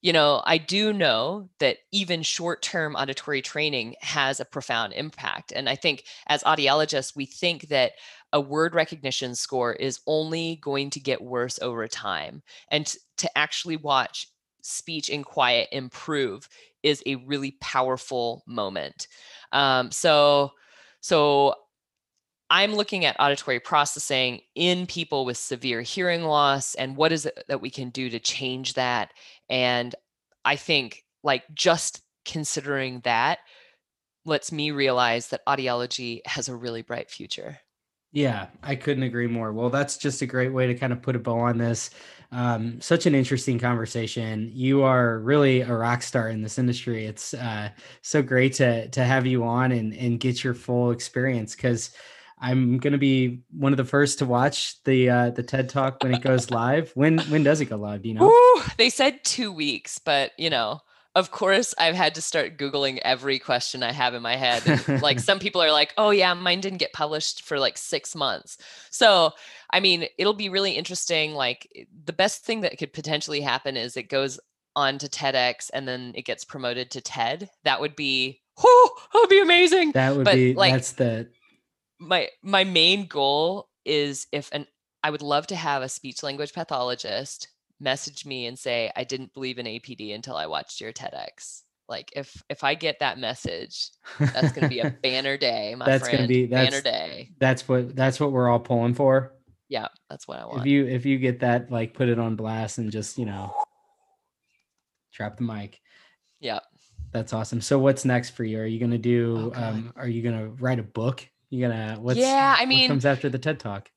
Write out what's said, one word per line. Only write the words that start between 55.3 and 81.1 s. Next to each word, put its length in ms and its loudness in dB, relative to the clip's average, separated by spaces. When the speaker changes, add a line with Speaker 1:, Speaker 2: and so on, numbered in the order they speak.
Speaker 2:
ted 260 -2
Talk 340 0
when 100 2
it 80 0
goes 300 2
Speaker 1:
<laughs> 0 -
Speaker 2:
live. 440 0
When, 240 4
when 240 2
does 180 4
it 40 -2
go 120 -8
live? 240 -8
Do 80 -6
you 60 -4
know? 140 8
Speaker 1:
Ooh, 340 10
they 120 6
said 340 0
two 300 -2
weeks, 460 -6
but, 380 0
you 120 -2
know, 320 -2
of 160 2
course, 480 2
I've 160 4
had 220 2
to 60 -8
start 360 -4
Googling 460 -2
every 340 0
question 460 -2
I 80 -2
have 220 0
in 80 -8
my 160 -2
head. 280 0
And, 360 2
like, 180 2
Speaker 2:
<laughs> 0 -
Speaker 1:
some 200 2
people 220 -2
are 100 4
like, 260 2
"Oh, 140 4
yeah, 220 4
mine 280 0
didn't 180 -6
get 140 -4
published 480 -4
for, 180 -4
like, 180 0
six 380 -8
months." 420 -6
So, 400 6
I 100 2
mean, 260 2
it'll 160 2
be 140 -6
really 240 -2
interesting. 640 -4
Like, 340 -4
the 80 -6
best 320 -2
thing 160 -4
that 160 -4
could 160 -8
potentially 480 -4
happen 340 -4
is 220 -6
it 100 -8
goes 320 -2
on 220 0
to 100 -10
ted 260 -4
X 360 0
and 140 -6
then 300 -8
it 80 -10
gets 220 -8
promoted 460 -6
to 100 -12
ted. 480 -4
That 160 2
would 160 -6
be, 420 -2
whoo, 260 10
that 80 6
would 100 8
be 120 10
amazing. 500 6
Speaker 2:
That 240 4
would 80 2
Speaker 1:
But, 120 6
Speaker 2:
be, 180 6
Speaker 1:
like, 180 6
Speaker 2:
that's 220 0
the 340 -2